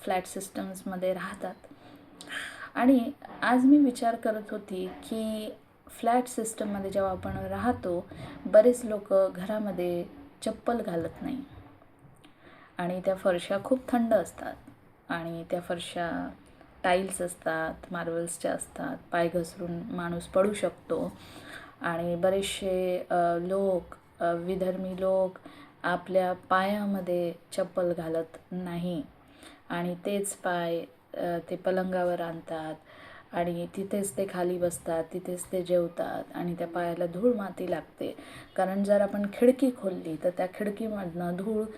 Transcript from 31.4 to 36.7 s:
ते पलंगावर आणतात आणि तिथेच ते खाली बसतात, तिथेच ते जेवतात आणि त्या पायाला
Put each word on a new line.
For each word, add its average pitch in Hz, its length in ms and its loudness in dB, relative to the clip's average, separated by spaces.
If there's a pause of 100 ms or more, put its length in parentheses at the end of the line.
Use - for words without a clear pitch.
ते 180 60 -4
पलंगावर 185 640 0
आणतात 165 540 -6 (580)
आणि 175 340 -2 (100)
तिथेच 196 400 -4
ते 196 140 0
खाली 180 280 0
बसतात, 170 540 0
तिथेच 180 400 -6
ते 185 100 0
जेवतात 175 640 0 (100)
आणि 175 200 -2
त्या 170 120 -4
पायाला 170 400 -2